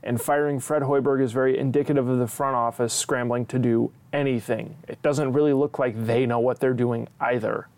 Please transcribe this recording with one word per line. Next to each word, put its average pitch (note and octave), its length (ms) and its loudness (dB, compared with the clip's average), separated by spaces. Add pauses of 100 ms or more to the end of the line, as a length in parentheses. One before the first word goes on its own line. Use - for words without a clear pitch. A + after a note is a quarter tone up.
and A2+ 200 -4
firing D3 400 0
Fred D3+ 220 0
Hoiberg C3+ 380 2
is A#2+ 120 0
very C3 240 2
indicative C#3 500 0
of B2+ 120 2
the B2 80 0
front C3+ 280 -2
office A#2 380 0
scrambling B2 540 -2
to B2+ 120 -2
do A#2 320 2 (220)
anything. B2 640 -2 (100)
It - 140 -12
doesn't C#3+ 320 0
really D3 180 4
look C#3 260 0
like A2+ 280 -2
they A#2 200 2
know A#2 140 0
what A#2+ 220 0
they're C3 120 2
doing A#2+ 360 -2 (100)
either. A#2+ 480 -2 (100)